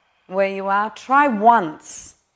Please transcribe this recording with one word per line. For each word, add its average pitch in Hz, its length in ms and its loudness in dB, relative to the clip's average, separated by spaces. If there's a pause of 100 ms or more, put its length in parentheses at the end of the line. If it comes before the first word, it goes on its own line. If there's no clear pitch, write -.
(260)
where 196 220 -2
you 196 200 -8
are, 208 220 -2
try 277 360 0
once 214 880 0 (220)